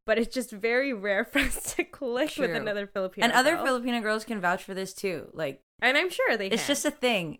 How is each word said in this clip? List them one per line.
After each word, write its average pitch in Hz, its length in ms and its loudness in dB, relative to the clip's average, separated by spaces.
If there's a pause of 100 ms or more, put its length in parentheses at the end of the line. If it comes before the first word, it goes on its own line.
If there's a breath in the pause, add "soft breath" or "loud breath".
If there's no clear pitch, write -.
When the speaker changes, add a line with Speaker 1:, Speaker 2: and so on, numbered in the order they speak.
Speaker 1:
but 214 120 4
it's 226 140 0
just 247 200 -4
very 240 400 0
rare 202 320 0
<laughs> - 80 -18
for 285 80 2
us - 340 -2
to 359 80 0
click 262 560 -4
with 247 120 0
Speaker 2:
True. - 40 -2
Speaker 1:
another 208 320 -4
Filipino 196 380 -4
Speaker 2:
And 233 80 4
other 285 240 6
Speaker 1:
girl. - 100 -2
Speaker 2:
Filipino 247 340 0
girls 214 240 0
can 220 160 -4
vouch 180 220 2
for 190 120 -12
this 190 200 -6
too. 175 380 -4
Like, 151 280 -4 (200)
Speaker 1:
And 254 180 4
I'm 359 120 0
sure 453 260 2
they 202 100 -2
Speaker 2:
it's 208 160 2
Speaker 1:
can. - 60 -2
Speaker 2:
just 285 160 2
a 294 80 2
thing. 196 480 0